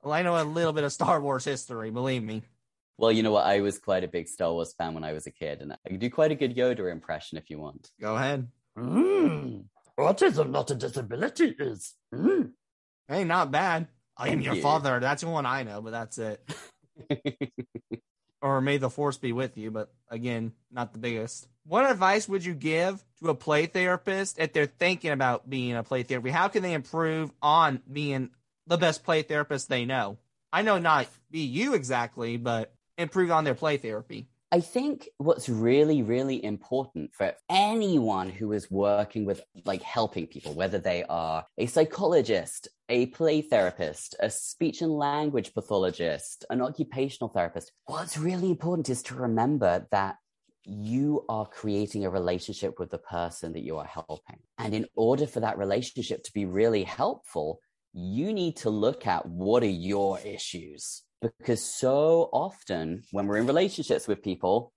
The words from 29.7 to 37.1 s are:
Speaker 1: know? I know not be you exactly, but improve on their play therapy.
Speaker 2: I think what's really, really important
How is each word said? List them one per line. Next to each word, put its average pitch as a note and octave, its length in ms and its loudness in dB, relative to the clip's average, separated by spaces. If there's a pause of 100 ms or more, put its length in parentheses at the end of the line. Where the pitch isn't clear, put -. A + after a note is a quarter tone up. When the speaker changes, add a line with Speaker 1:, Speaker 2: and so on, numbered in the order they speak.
Speaker 1:
know? A#2+ 320 -2 (380)
I F3+ 80 2
know G#3+ 160 4
not D#3 300 4 (220)
be D#3+ 100 -4
you E3 340 0
exactly, A#2+ 640 -2
but A#2 340 -2 (240)
improve E3+ 340 2
on D#3+ 140 4
their C3+ 100 2
play D3+ 220 0
therapy. A2+ 500 -8 (260)
Speaker 2:
I F3 60 6
think F#3+ 500 -2 (100)
what's D#3 300 0
really, C3 540 6
really B2 420 0
important G#2+ 720 -6